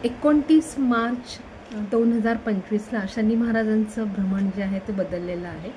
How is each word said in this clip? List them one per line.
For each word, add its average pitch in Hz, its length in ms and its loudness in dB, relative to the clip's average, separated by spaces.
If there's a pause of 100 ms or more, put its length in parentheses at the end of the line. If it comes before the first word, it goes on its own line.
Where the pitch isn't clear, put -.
एकोणतीस 302 720 4
मार्च 247 600 0 (340)
दोन 226 400 2
हजार 226 240 2
पंचवीसला 214 720 -2
शनी 220 260 2
महाराजांचं 220 680 2
भ्रमण 196 520 0
जे 202 60 -4
आहे 190 160 -2
ते 208 140 -6
बदललेलं 175 560 -4
आहे. 165 280 -10